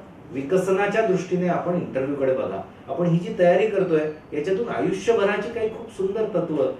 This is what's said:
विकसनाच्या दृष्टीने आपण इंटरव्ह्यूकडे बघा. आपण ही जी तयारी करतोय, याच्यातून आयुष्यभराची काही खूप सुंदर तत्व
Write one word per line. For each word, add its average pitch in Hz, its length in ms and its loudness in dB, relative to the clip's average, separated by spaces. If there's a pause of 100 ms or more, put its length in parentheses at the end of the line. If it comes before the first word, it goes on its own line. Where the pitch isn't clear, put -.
(320)
विकसनाच्या 190 760 2
दृष्टीने 175 420 0
आपण 170 280 0
इंटरव्ह्यूकडे 135 580 0
बघा. - 280 -2 (260)
आपण 170 180 -2
ही 165 120 4
जी - 220 -4
तयारी 180 280 6
करतोय, 156 440 0 (220)
याच्यातून 190 360 -2
आयुष्यभराची 208 840 0
काही 220 160 -2
खूप - 220 -10
सुंदर 202 340 -2
तत्व 160 380 0 (160)